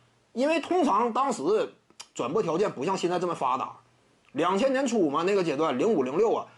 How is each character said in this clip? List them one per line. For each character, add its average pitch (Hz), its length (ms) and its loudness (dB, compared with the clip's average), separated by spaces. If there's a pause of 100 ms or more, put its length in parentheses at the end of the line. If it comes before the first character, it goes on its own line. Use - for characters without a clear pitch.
(340)
因 247 120 0
为 320 140 2
通 339 240 0
常 226 260 2
当 247 220 0
时 170 420 0 (400)
转 127 160 -4
播 127 120 0
条 147 160 -2
件 208 120 0
不 123 140 -6
像 190 100 0
现 170 160 -2
在 180 80 0
这 175 80 -4
么 170 80 -2
发 131 220 -2
达。 117 180 -6 (580)
两 175 260 0
千 269 120 2
年 269 160 0
初 214 220 2
嘛， 147 140 0
那 190 120 2
个 196 80 2
阶 160 140 -2
段， 143 220 0
零 180 120 2
五、 165 120 2
零 131 160 -2
六 208 160 2
啊， 104 120 -4 (120)